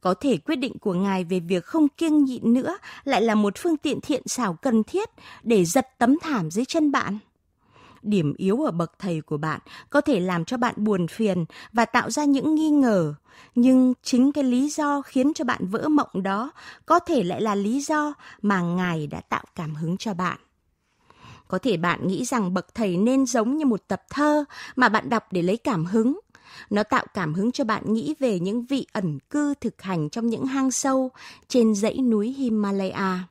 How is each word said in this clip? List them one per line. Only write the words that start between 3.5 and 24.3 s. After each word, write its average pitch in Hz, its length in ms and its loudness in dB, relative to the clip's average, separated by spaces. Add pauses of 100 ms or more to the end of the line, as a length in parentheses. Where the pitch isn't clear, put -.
phương 330 180 0
tiện 277 240 -2
thiện - 260 -4
xảo 202 280 -4
cần 220 300 0
thiết 403 240 -4 (340)
để 208 220 4
giật 170 220 0 (120)
tấm 262 220 4
thảm 220 300 -2
dưới 208 140 -2
chân 302 280 0
bạn. 214 260 -2 (840)
Điểm 175 340 0
yếu 202 260 0
ở 277 80 0
bậc 170 280 -6
thầy 170 220 -4
của 151 160 -6
bạn 151 240 -4 (300)
có - 100 4
thể 233 200 2
làm 175 240 -2
cho 254 120 -6
bạn 240 200 0
buồn 196 320 0
phiền 185 360 0 (280)
và 226 120 2
tạo - 260 -2
ra 294 140 -2
những 285 300 2
nghi 311 160 2
ngờ, 214 440 4 (400)
nhưng 254 480 6
chính 262 300 2
cái 294 120 0
lý 262 240 2
do 285 340 -2
khiến 277 320 0
cho 320 100 -4
bạn 240 220 -4
vỡ 202 220 -2
mộng 285 340 2
đó 202 300 -4 (340)
có 330 120 4
thể 330 240 0
lại 175 180 -4
là 214 140 0
lý 214 260 -2
do 294 340 -2 (280)
mà 202 180 2
ngài 175 460 -2
đã 85 140 -10
tạo - 240 -6 (100)
cảm 156 200 -8
hứng 165 220 -4
cho 208 180 -6
bạn. 175 240 -4 (1120)
Có 185 100 -2
thể 208 180 0
bạn 170 320 0
nghĩ 196 160 -2
rằng 208 300 -2
bậc - 200 -4
thầy 196 220 -2
nên 254 300 2
giống 240 320 0
như 311 80 0
một 220 220 0
tập 190 220 -4
thơ 294 340 2 (320)